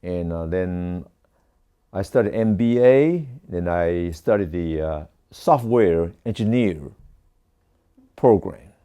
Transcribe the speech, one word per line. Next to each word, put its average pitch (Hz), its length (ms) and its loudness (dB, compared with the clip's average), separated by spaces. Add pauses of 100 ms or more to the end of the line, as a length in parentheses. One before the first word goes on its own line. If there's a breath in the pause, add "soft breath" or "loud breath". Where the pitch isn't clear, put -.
And, 87 300 -6
uh, 82 140 -6
then 90 580 -4 (880)
I 98 100 -6
studied 104 320 0
M 110 220 0
B 117 220 2
A, 139 480 4 (220)
then 87 200 -6
I 87 420 -2
studied 98 420 -2
the, 82 280 -4
uh, 78 240 -6 (260)
software 110 840 2 (120)
engineer 110 560 -2 (1400)
program. 104 560 0 (120)